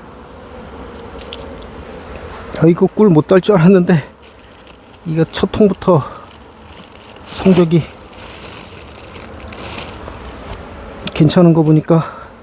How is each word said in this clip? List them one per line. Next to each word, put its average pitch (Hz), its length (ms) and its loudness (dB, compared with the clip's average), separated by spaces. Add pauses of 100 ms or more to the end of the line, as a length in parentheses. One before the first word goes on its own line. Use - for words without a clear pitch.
(2500)
아, 151 60 4
이거 175 220 4
꿀 214 220 4
못 151 180 4
딸 190 120 4
줄 - 160 2
알았는데 180 480 4 (1000)
이거 160 200 -2
첫 - 260 -2
통부터 190 500 2 (1300)
성적이 170 560 2 (3250)
괜찮은 170 400 6
거 160 80 4
보니까 156 420 4 (400)